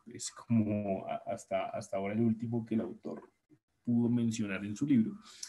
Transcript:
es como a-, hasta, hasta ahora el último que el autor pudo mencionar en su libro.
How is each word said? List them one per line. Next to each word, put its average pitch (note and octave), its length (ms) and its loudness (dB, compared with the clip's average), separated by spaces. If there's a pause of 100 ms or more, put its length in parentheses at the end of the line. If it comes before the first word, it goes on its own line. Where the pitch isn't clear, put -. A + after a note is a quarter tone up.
es - 260 -12
como G#2 760 0
a-, - 180 -4
hasta, F#2+ 440 -2
hasta - 280 -6
ahora G2 160 -2
el A2+ 80 2
último A2+ 440 2
que A2 100 -2
el A2 60 2
autor - 500 -10 (520)
pudo A#2+ 260 4
mencionar A2 540 0
en G#2 120 -4
su C#3+ 100 -2
libro. A#2+ 320 4 (320)